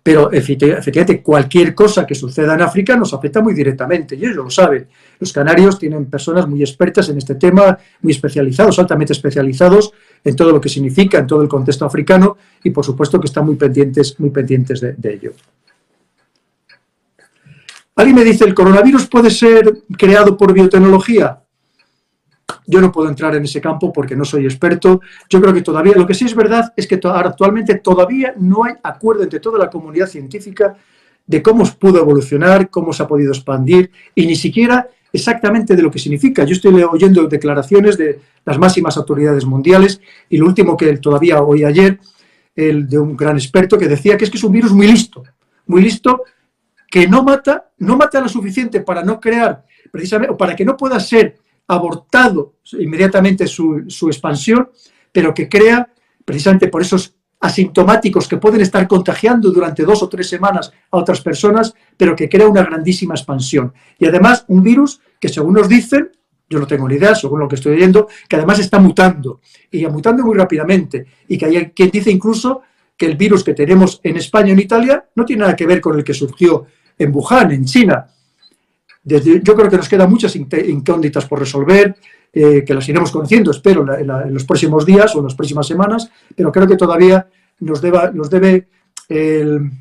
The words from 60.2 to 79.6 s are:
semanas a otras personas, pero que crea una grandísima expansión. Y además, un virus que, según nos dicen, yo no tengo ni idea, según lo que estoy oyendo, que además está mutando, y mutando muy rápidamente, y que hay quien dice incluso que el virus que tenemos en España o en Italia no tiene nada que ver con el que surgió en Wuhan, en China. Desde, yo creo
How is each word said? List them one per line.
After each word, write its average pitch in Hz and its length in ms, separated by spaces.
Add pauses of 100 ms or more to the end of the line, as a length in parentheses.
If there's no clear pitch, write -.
semanas 185 420 (180)
a 190 60
otras 175 240
personas, 208 540 (200)
pero 170 220
que 160 100
crea 208 220
una 196 160
grandísima 160 480
expansión. 135 640 (240)
Y - 80
además, 233 420
un 185 140
virus 269 400 (180)
que, - 80
según 156 240
nos 202 160
dicen, 277 420 (380)
yo 156 100
no 143 80
tengo 135 220
ni 135 60
idea, 202 200
según 147 260
lo 143 80
que 135 80
estoy 147 180
oyendo, 185 340 (180)
que - 100
además 185 240
está 190 180
mutando, 180 640 (280)
y 160 180
mutando 226 360
muy 220 140
rápidamente, 160 680 (220)
y - 80
que - 80
hay 165 280
quien 185 180
dice 208 200
incluso 220 520 (340)
que - 80
el 156 140
virus 190 260
que 147 80
tenemos 185 500
en 165 140
España 202 320
o 190 60
en 190 60
Italia 240 440 (100)
no 226 120
tiene 220 160
nada 190 120
que 170 120
ver 180 160
con 156 160
el 143 40
que 143 120
surgió 147 500 (340)
en 147 160
Wuhan, 170 380
en 135 140
China. 180 400 (920)
Desde, 151 400
yo 202 140
creo 214 160